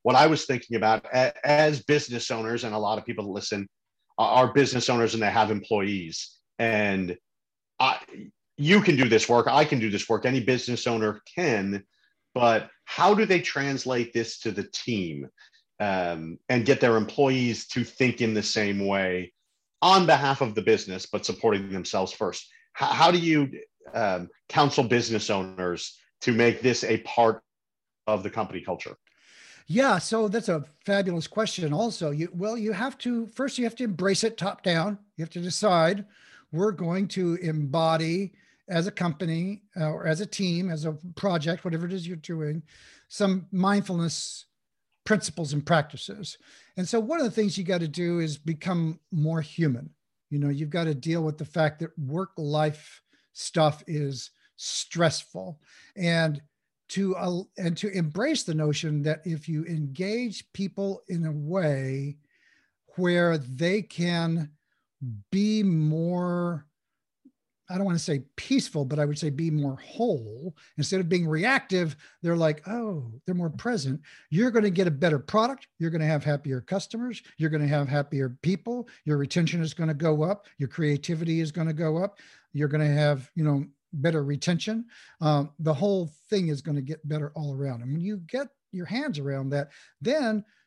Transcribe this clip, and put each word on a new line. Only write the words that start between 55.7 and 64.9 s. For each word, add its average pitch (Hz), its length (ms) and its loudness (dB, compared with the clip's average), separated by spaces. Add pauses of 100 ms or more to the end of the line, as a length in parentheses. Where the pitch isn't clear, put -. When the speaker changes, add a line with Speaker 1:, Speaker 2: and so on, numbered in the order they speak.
Speaker 2:
and 165 460 0 (480)
to, 190 280 -2
uh, 180 260 -4 (160)
and 170 180 -2
to 196 180 -6
embrace 190 460 -2
the 170 140 -6
notion 151 480 -2
that 156 200 -2
if 160 240 -6
you 156 180 -4
engage 180 880 -6
people 196 540 -6
in 165 200 -4
a 156 40 -4
way 143 840 -2 (800)
where 175 420 2
they 156 460 -2
can 165 680 -2 (800)